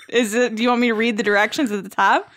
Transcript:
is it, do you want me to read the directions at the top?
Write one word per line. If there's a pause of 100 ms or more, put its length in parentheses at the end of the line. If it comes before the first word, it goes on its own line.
is
it,
do
you
want
me
to
read
the
directions
at
the
top?